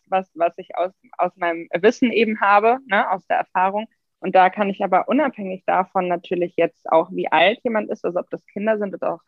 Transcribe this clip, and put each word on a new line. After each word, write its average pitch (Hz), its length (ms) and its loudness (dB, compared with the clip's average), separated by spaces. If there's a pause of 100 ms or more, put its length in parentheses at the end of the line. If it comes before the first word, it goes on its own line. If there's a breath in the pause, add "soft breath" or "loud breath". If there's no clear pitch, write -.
was, 190 260 -4
was 170 240 0
ich - 180 -14
aus, 180 160 -4 (240)
aus 180 200 -2
meinem 170 320 -4 (120)
Wissen 226 320 2
eben 220 300 0
habe, 208 440 4
ne, 208 240 0
aus 190 160 -4
der - 120 0
Erfahrung. 196 480 -2 (340)
Und 190 140 -6
da 185 160 6
kann 202 180 -2
ich 202 160 -4
aber 185 240 0
unabhängig 208 560 -2
davon 180 440 0
natürlich 175 480 -4
jetzt - 340 -2
auch, 170 220 2
wie 180 200 -6
alt 175 320 2
jemand 220 260 -4
ist, 214 140 -10
also 175 160 -4
ob - 100 -12
das 170 160 -14
Kinder 214 320 -4
sind 202 160 -6
oder 170 200 -6
auch 165 140 -14